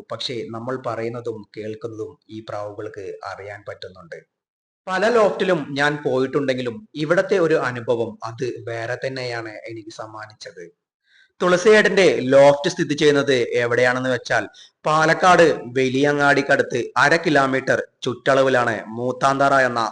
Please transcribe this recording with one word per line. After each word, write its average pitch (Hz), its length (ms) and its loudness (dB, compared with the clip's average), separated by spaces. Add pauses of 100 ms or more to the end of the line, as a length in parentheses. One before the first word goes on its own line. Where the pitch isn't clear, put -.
(120)
പക്ഷേ 117 260 -10 (180)
നമ്മൾ 120 220 -8 (100)
പറയുന്നതും 117 540 -8 (160)
കേൾക്കുന്നതും 110 560 -10 (240)
ഈ - 20 -12 (120)
പ്രാവുകൾക്ക് 104 540 -12 (260)
അറിയാൻ 101 360 -14
പറ്റുന്നുണ്ട്. 92 500 -16 (760)
പല 185 260 0
ലോഫ്റ്റിലും 185 440 2 (200)
ഞാൻ 147 100 2 (140)
പോയിട്ടുണ്ടെങ്കിലും 131 720 -2 (240)
ഇവിടത്തെ 185 440 0
ഒരു 156 120 2 (100)
അനുഭവം 117 440 -4 (180)
അത് 123 160 -8 (240)
വേറെ 117 340 -6
തന്നെയാണ് 123 480 -8 (200)
എനിക്ക് 110 280 -16
സമ്മാനിച്ചത്. 107 640 -18 (760)
തുളസിയേട്ടന്റെ 190 640 4 (280)
ലോഫ്റ്റ് 143 400 6
സ്ഥിതി 160 260 -4
ചെയ്യുന്നത് 143 380 4 (240)
എവിടെയാണെന്ന് 127 520 0
വെച്ചാൽ 120 300 -2 (420)
പാലക്കാട് 165 580 4 (340)
വലിയങ്ങാടിക്കടുത്ത് 139 1000 2 (240)
അര 143 100 4 (100)
കിലോമീറ്റർ 135 560 2 (260)
ചുറ്റളവിലാണ് 127 680 2 (220)
മൂത്താന്തറ 135 560 0 (140)
എന്ന 120 140 -2 (100)